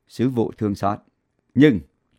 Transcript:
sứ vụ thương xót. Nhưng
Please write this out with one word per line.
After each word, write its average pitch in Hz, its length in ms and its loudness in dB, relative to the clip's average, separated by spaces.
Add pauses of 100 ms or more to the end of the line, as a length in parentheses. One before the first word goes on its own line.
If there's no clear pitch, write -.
sứ 120 220 -4
vụ 117 280 -4
thương 101 180 -4
xót. 101 240 -6 (560)
Nhưng 131 240 4 (400)